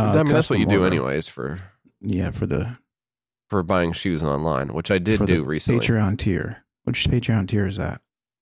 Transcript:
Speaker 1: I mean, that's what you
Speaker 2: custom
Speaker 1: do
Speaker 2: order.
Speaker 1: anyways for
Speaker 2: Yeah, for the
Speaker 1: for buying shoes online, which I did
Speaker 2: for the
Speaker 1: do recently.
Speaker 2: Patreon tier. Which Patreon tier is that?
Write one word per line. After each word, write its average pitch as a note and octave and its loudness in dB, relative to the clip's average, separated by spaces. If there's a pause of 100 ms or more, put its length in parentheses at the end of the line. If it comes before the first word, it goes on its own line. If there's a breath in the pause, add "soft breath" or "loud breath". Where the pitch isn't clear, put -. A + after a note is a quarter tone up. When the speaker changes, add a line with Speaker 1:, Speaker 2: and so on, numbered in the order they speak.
(160)
Speaker 1:
I D#3 4
mean, D3 4
that's - 2
what G2+ 2
you A2 4
Speaker 2:
custom G2+ 4
Speaker 1:
do F2+ 4
Speaker 2:
order. F#2 4
Speaker 1:
anyways C#2 -2
for C#2 -8 (420)
Speaker 2:
Yeah, F#2 -2
for - -4
the A2 -4 (720)
Speaker 1:
for G2 0
buying F2 2
shoes E2+ -2
online, C#2+ 0
which E2 -4
I F#2+ 2
did G#2 0
Speaker 2:
for G#2 2
the F2+ 2
Speaker 1:
do D#2 0
recently. D#2 -2
Speaker 2:
Patreon G#2+ 0
tier. - -4 (200)
Which - -2
Patreon A2+ 0
tier G#2 0
is F#2+ -4
that? E2+ -6 (400)